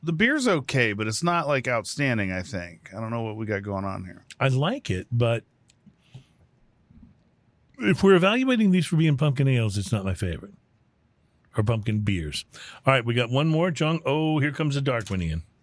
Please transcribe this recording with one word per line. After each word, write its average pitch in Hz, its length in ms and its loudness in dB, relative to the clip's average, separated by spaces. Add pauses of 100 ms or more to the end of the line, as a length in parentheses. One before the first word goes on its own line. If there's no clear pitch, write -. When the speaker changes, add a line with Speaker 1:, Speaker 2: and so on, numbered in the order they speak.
Speaker 1:
the 160 100 -4
beer's 247 360 2
okay, 135 460 2
but 107 140 -2
it's 110 140 -4
not, 170 260 0
like, 135 200 -2
outstanding, 117 640 -2
I 92 100 -4
think. 87 560 -12
I - 20 -10
don't 113 120 -8
know 117 100 -6
what 110 140 -8
we 110 100 -8
got 104 160 -4
going 98 240 -6
on 98 200 -8
here. - 200 -20 (140)
Speaker 2:
I 131 80 0
like 151 420 -2
it, 92 220 -4
but 117 320 0 (2250)
if 202 240 2
we're 196 140 8
evaluating 220 560 4
these 180 160 4
for - 80 -2
being 156 220 4
pumpkin 139 300 2
ales, 113 300 2
it's 98 140 -2
not 104 120 -2
my 95 120 -2
favorite. 90 380 -6 (1040)
Or 110 80 0
pumpkin 107 360 0
beers. 90 460 -2 (420)
All 135 80 6
right, 117 100 0
we 117 80 0
got 120 160 0
one 139 200 2
more, 160 200 2
John. 160 340 -2
Oh, 156 360 0
here 143 120 0
comes 143 240 -2
a 143 60 -2
dark 120 300 -2
one, 95 100 -2
Ian. 82 220 -2 (200)